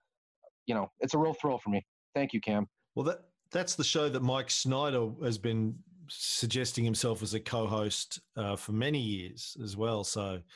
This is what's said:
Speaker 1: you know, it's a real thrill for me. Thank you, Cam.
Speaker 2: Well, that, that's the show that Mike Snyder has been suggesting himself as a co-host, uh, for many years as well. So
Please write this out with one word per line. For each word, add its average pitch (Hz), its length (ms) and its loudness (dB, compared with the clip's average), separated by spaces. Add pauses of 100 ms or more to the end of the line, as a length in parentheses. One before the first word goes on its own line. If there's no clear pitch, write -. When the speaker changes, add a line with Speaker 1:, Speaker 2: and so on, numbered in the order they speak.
(680)
Speaker 1:
you 120 80 0
know, 98 240 -2
it's 135 160 0
a - 20 4
real 160 160 4
thrill 135 240 2
for 107 140 -4
me. 101 120 2 (300)
Thank 139 200 0
you, 110 80 0
Cam. 104 260 2 (260)
Speaker 2:
Well, 131 120 -2
that, 175 160 -2 (300)
that's 180 240 0
the 151 80 0
show 151 260 2
that 131 120 0
Mike 127 300 2
Snyder 131 580 2 (140)
has 117 160 0
been 113 360 0 (360)
suggesting 120 760 0
himself 113 380 0
as 104 100 -4
a 110 60 -2
co-host, 107 800 -2 (180)
uh, 101 180 -2
for - 180 -8
many 139 260 2
years 101 640 -6
as 98 120 -8
well. 110 280 0
So 98 360 -4 (160)